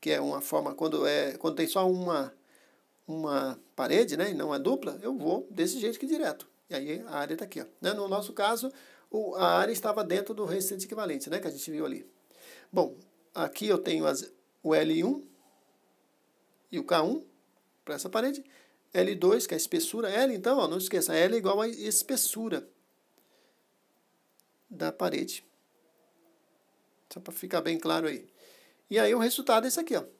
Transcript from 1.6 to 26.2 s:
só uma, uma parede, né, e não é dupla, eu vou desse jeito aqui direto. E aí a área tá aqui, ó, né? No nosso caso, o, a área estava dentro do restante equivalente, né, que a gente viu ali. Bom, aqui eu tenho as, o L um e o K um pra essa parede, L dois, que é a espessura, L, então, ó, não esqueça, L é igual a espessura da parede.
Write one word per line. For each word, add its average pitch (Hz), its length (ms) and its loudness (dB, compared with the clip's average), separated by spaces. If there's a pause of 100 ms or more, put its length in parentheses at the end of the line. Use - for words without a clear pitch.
só 185 240 2
uma, 170 440 -2 (720)
uma 139 520 -4 (160)
parede, 151 420 2
né, 190 140 0
e 190 40 -4
não 151 200 -2
é 139 40 -2
dupla, 160 440 -2
eu - 140 -4
vou 175 340 -2
desse 185 300 -2
jeito 226 160 -2
aqui 277 100 -6
direto. 277 420 -4 (220)
E 175 40 -8
aí 147 260 -6
a - 160 -8
área 147 200 -4
tá 185 80 -6
aqui, - 160 -10
ó, - 60 -10 (140)
né? 190 120 0
No 202 160 -4
nosso 196 240 -2
caso, 226 380 0 (400)
o, 214 260 -2
a 175 220 6
área 202 140 2
estava 214 320 0
dentro 196 300 -2
do 208 100 -4
restante 190 400 -2
equivalente, 180 460 -6
né, 170 100 -2
que - 60 -4
a 156 40 -2
gente 143 200 -8
viu 151 160 -2
ali. - 200 -6 (640)
Bom, 180 260 2 (380)
aqui 170 320 -4
eu 196 120 6
tenho 160 280 0
as, - 240 -2 (320)
o 156 120 4
L 160 300 4
um 277 220 0 (1400)
e 175 80 -4
o - 60 -4
K 170 180 4
um 233 220 0 (600)
pra 147 100 -6
essa 143 140 -8
parede, 262 340 0 (520)
L 190 200 4
dois, 190 320 4
que - 60 -4
é - 40 -2
a - 20 -2
espessura, 190 520 -2
L, 247 240 2
então, 226 240 2
ó, 202 80 4
não 160 120 0
esqueça, 185 360 0
L 180 200 6
é 233 40 4
igual 196 220 2
a 220 80 0
espessura 220 1000 -2 (2000)
da 160 220 -4
parede. - 540 -4 (1700)